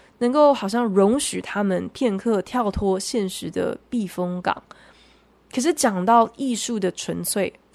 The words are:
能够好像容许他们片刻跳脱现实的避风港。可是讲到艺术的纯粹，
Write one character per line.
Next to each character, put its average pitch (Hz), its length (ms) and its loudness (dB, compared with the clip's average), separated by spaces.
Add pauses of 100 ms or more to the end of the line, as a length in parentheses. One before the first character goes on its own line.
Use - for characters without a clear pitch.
(200)
能 240 120 0
够 294 220 6
好 196 120 -4
像 226 160 0
容 208 380 4
许 185 220 -4
他 - 200 -4
们 185 280 0
片 226 260 0
刻 208 240 0
跳 220 300 -2
脱 190 280 0
现 196 300 -4
实 180 220 -10
的 180 280 -4 (120)
避 226 160 -4
风 180 340 -6
港。 196 220 -4 (880)
可 - 80 -4
是 311 140 2
讲 196 320 0
到 233 300 6
艺 262 180 -4
术 220 260 -4
的 185 120 0
纯 170 300 -8
粹， - 300 -2 (220)